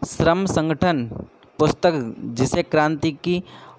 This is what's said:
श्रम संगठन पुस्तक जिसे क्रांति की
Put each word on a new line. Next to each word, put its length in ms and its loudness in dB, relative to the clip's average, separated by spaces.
श्रम 380 2
संगठन 580 0
पुस्तक 340 2
जिसे 440 -2
क्रांति 500 0
की 280 -4